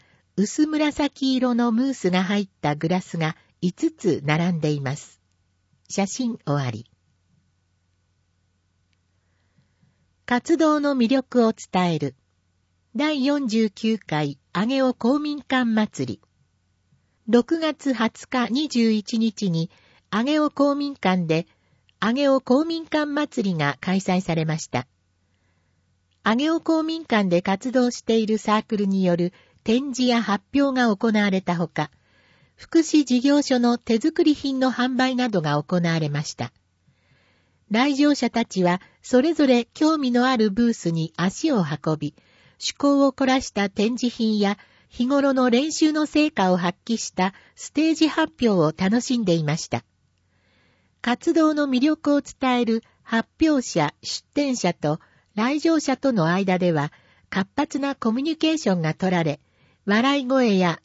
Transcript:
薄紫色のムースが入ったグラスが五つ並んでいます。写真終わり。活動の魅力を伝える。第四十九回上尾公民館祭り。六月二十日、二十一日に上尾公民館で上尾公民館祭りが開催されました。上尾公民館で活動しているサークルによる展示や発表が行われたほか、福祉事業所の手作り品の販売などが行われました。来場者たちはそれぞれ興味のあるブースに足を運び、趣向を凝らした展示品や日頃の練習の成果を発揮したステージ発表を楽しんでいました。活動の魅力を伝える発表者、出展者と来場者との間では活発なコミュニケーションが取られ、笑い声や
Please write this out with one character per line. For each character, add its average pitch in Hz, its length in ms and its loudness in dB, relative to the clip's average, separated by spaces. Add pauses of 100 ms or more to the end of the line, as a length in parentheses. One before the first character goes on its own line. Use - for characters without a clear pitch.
(360)
薄 302 320 2
紫 294 640 -2
色 247 220 0
の 240 160 2
ム 247 180 0
ー 262 40 -2
ス 185 160 -2
が 185 140 0
入 202 200 -2
っ 190 60 -12 (120)
た 147 140 0
グ 160 140 -2
ラ 180 120 0
ス - 160 -10
が 160 200 -4 (240)
五 240 300 -2
つ 147 320 -2
並 165 320 0
ん 160 40 -4
で 151 120 -2
い 147 100 -4
ま 131 140 -4
す。 - 240 -20 (680)
写 196 200 -4
真 240 380 -6
終 143 200 -2
わ 123 40 -6
り。 110 160 -10 (3500)
活 247 320 0
動 302 220 4
の 285 160 0
魅 233 120 2
力 247 400 2
を 226 60 0
伝 180 400 -2
え 151 60 -2
る。 135 160 -6 (800)
第 285 300 -2
四 285 220 0
十 220 220 0
九 220 280 -2
回 151 400 -4 (160)
上 240 280 0
尾 254 120 2
公 269 260 0
民 294 220 -6
館 254 240 -2
祭 220 400 -2
り。 117 160 -10 (1040)
六 240 320 2
月 294 340 -2
二 226 160 -2
十 - 180 -20
日、 247 220 -2
二 285 180 -2
十 226 240 2
一 214 280 -2
日 214 300 -2
に 165 220 -2 (400)
上 262 280 0
尾 302 120 0
公 285 240 2
民 285 200 -6
館 185 300 0
で 160 220 0 (520)
上 262 300 0
尾 269 120 2
公 269 220 2
民 330 220 -6
館 302 220 -2
祭 285 440 -4
り 165 60 -4
が 143 240 -2
開 190 180 0
催 185 220 -2
さ 170 140 -4
れ 160 100 -2
ま 160 120 -4
し - 100 -10
た。 123 200 -6 (1400)
上 254 280 2
尾 330 100 0
公 320 220 0
民 320 220 -6
館 208 240 0
で 175 120 2
活 196 300 -4
動 247 200 2
し - 120 -12
て 226 140 0
い 220 100 0
る 214 100 0
サ 214 200 0
ー 220 60 -2
ク 214 140 -4
ル 202 80 0
に 190 180 0
よ 175 120 2
る 175 180 -2 (300)
展 262 300 0
示 254 100 -2
や 233 180 2
発 208 320 -4
表 277 220 2
が 240 200 2
行 233 120 -2
わ 208 220 2
れ 190 120 0
た 175 140 -2
ほ 165 120 -2
か、 - 240 -6 (640)
福 - 240 0
祉 302 260 4
事 247 160 2
業 285 200 4
所 254 180 0
の 240 180 2
手 226 220 0
作 320 240 0
り 302 100 4
品 269 260 -4
の 254 120 2
販 247 240 -2
売 262 200 0
な 247 140 0
ど 196 120 0
が 147 200 0
行 180 160 -2
わ 170 220 0
れ 151 100 -2
ま 143 140 -4
し - 120 -12
た。 - 160 -8 (1160)
来 262 260 0
場 294 200 4
者 240 140 -2
た 233 160 -2
ち 185 180 -2
は 175 180 2 (220)
そ 254 180 2
れ 320 120 2
ぞ 302 120 2
れ 240 280 4
興 311 260 2
味 254 120 -2
の 247 160 2
あ 262 80 0
る 220 140 2
ブ 233 200 0
ー 233 40 0
ス - 180 -4
に 160 240 -4
足 190 360 -2
を 247 60 2
運 156 420 -2
び、 147 160 -6 (380)
趣 - 220 -8
向 277 320 2
を 262 60 0
凝 269 120 -2
ら 262 160 2
し - 100 -12
た 202 180 -2
展 226 280 -2
示 240 120 -2
品 220 300 -2
や 202 180 0 (320)
日 247 180 -4
頃 277 260 2
の 254 160 2
練 269 220 2
習 311 220 2
の 302 120 0
成 302 260 0
果 185 200 2
を 180 60 2
発 175 280 -4
揮 226 120 -2
し - 140 -8
た 190 220 -2 (220)
ス - 160 -18
テ 320 200 2
ー 320 40 2
ジ 320 140 2
発 320 320 -2
表 240 80 4
を 160 260 4
楽 202 260 0
し 247 160 -2
ん 233 60 -2
で 180 100 2
い 165 100 0
ま 147 120 -2
し - 140 -8
た。 - 160 -6 (1160)
活 240 300 -2
動 311 220 4
の 294 160 0
魅 254 100 0
力 294 340 2
を 285 80 2
伝 254 380 -2
え 240 60 0
る 226 180 -2 (200)
発 - 260 -4 (120)
表 302 200 2
者、 151 320 -2 (100)
出 - 200 -10 (100)
展 277 240 0
者 175 160 -2
と 156 260 -2 (360)
来 262 260 -2
場 330 180 2
者 269 160 -2
と 269 160 -2
の 190 140 2
間 185 320 0
で 180 160 2
は 147 180 -2 (380)
活 190 260 -4
発 294 240 -4
な 277 160 -4
コ 226 160 -2
ミ 254 120 -2
ュ - 20 -4
ニ 320 100 -2
ケ 320 180 0
ー 311 40 -2
シ 220 140 0
ョ 185 40 2
ン 170 60 -2
が 156 120 -2
取 185 160 -2
ら 175 140 2
れ、 151 160 -2 (460)
笑 262 360 2
い 247 60 -6
声 247 300 2
や 180 280 0